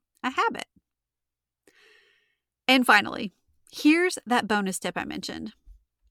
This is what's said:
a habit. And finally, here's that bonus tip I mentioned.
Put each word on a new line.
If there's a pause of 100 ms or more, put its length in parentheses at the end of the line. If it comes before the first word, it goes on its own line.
(240)
a
habit. (2000)
And
finally, (400)
here's
that
bonus
tip
I
mentioned. (600)